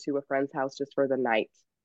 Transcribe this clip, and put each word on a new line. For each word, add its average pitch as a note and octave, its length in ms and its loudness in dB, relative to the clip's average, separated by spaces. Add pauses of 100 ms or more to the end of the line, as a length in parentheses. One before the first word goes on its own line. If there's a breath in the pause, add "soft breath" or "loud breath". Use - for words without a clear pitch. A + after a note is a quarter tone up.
to C#3+ 120 -2
a C#3+ 40 -2
friend's C#3 320 -2
house C#3 240 -4
just C#3 180 -8
for C#3 140 2
the C3 80 0
night. A#2+ 320 2 (360)